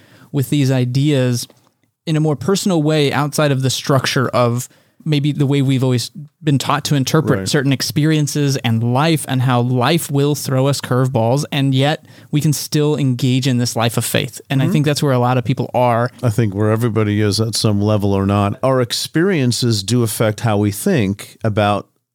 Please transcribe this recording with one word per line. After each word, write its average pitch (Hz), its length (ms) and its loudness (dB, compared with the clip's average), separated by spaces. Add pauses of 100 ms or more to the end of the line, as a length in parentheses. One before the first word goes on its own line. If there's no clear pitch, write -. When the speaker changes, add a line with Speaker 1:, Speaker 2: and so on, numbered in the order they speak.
(320)
Speaker 1:
with 139 200 -2
these 143 180 2
ideas 127 760 0 (580)
in 160 100 -2
a 151 40 0
more 151 160 0
personal 185 480 0
way 151 280 2
outside 147 400 0
of 131 120 0
the 131 80 0
structure - 580 0
of 120 400 0 (360)
maybe 147 260 0
the 143 140 0
way 139 160 2
we've 131 220 2
always 123 260 0 (340)
been 147 140 2
taught 147 260 -2
to - 100 -2
interpret 135 460 2
Speaker 2:
Right. 95 80 -6
Speaker 1:
certain 139 240 0
experiences 147 840 0
and 117 360 0
life 151 360 0
and 127 120 0
how 123 200 2
life 127 500 0
will 143 240 2
throw 135 320 0
us 139 140 -2
curveballs, 127 720 0
and 139 200 0
yet 139 320 0 (260)
we 147 100 0
can 156 100 2
still 151 460 0
engage 127 500 0
in 123 120 0
this 120 180 -2
life 117 180 0
of 120 80 0
faith. - 460 -4
And 156 120 0
I - 40 2
Speaker 2:
Mm-hmm. 180 80 0
Speaker 1:
think 147 120 2
that's 147 160 -2
where 143 120 2
a 127 60 2
lot 123 180 0
of 123 80 -2
people 135 280 -4
are. 120 380 0 (100)
Speaker 2:
I 127 80 0
think 107 240 0
where 107 160 0
everybody 107 520 0
is 104 180 0
at 110 160 -2
some 104 260 0
level 101 320 2
or 98 120 0
not, 101 360 0
our 131 200 2
experiences 123 1000 0
do 117 200 0
affect 110 380 -2
how 107 160 0
we 104 120 2
think 101 760 -2
about 104 420 0 (280)